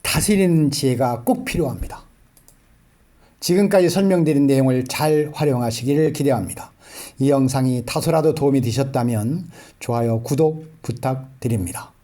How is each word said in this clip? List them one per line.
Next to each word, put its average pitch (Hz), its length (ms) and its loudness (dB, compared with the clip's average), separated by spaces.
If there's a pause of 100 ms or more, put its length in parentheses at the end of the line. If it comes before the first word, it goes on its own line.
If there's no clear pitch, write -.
다스리는 170 680 2
지혜가 127 520 -2
꼭 - 200 0
필요합니다. - 600 -6 (1400)
지금까지 190 480 4
설명드린 165 580 2
내용을 131 380 2
잘 151 480 0
활용하시기를 139 800 0
기대합니다. 135 580 -2 (480)
이 135 100 2
영상이 131 560 2
다소라도 156 480 0
도움이 139 280 2
되셨다면 123 880 -2 (300)
좋아요, 117 420 -2
구독 156 600 -2
부탁드립니다. 117 1080 -6 (120)